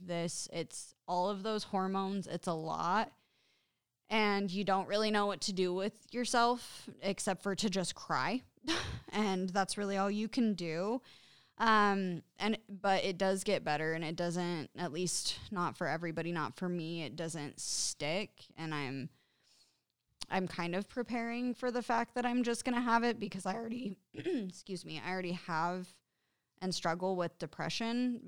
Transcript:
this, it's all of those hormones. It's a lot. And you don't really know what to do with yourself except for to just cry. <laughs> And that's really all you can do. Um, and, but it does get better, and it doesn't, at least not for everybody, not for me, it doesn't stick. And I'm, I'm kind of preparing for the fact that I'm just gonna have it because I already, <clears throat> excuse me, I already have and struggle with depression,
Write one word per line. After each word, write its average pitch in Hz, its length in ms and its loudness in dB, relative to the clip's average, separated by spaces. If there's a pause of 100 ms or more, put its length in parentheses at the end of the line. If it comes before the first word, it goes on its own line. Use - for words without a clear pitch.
this, 170 480 -2
it's - 400 -8 (140)
all 180 220 2
of 196 140 -2
those 214 220 0
hormones. 190 600 0
It's - 200 -4
a 175 60 0
lot. 165 580 0 (1000)
And 202 420 2
you 196 120 0
don't 190 240 2
really 214 220 2
know 208 160 4
what 196 160 -2
to 208 120 -2
do 180 200 2
with 190 200 -2 (180)
yourself 240 800 2 (120)
except 190 420 0
for 196 120 0
to 214 140 0
just 180 260 -2
cry. 160 480 0 (240)
<laughs> 320 40 0 (420)
And 190 360 2
that's 190 280 0
really 196 200 0
all 196 120 2
you 214 200 0
can 226 240 4
do. 175 480 -2 (560)
Um, 202 680 6 (160)
and, 208 180 2 (120)
but 190 340 4
it 185 140 0
does 190 260 2
get 196 220 2
better, 156 260 2
and 165 140 -2
it 165 100 -2
doesn't, 175 640 0
at 165 160 -2
least - 440 0 (140)
not 175 240 0
for 180 100 -2
everybody, 165 460 -2
not 170 240 -2
for 180 140 -2
me, 165 340 -2
it 135 140 -8
doesn't 160 420 -6
stick. - 840 -2 (120)
And 160 160 -4
I'm, 135 360 -4 (1200)
I'm 190 180 0
kind 175 280 -2
of 202 120 -2
preparing 240 680 -4
for 247 180 -2
the 240 100 0
fact 233 340 0
that 247 100 0
I'm 247 160 2
just 233 220 0
gonna 247 160 2
have 233 240 4
it 233 160 2
because 202 260 -4
I 190 100 0
already, 226 500 -6
<clears throat> - 80 -20
excuse 202 720 -4
me, 156 200 -8
I 180 60 -2
already 185 220 -2
have 180 560 -2 (720)
and 185 120 -2
struggle 180 440 0
with 170 200 -2
depression, 226 920 -2